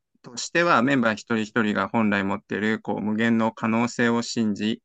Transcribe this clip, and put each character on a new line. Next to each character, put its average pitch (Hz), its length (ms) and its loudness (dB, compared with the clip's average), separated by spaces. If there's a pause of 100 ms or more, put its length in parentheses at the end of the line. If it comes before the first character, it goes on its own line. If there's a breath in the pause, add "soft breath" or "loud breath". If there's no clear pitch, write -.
(220)
と 123 140 -16
し - 140 -10
て 170 120 0
は、 160 200 4
メ 139 120 2
ン 135 60 2
バ 117 120 2
ー - 20 0
一 110 200 -4
人 110 40 0
一 107 220 -2
人 104 140 2
が 101 140 0
本 113 220 2
来 101 140 2
持 98 120 -2
っ 104 40 -8
て - 160 -6
い 98 40 -2
る、 107 200 -2
こ 107 140 -4
う、 107 60 -4
無 107 160 -2
限 117 220 2
の 113 140 0
可 - 160 -4
能 117 200 0
性 120 200 0
を 117 140 0
信 110 320 -2
じ、 104 300 -4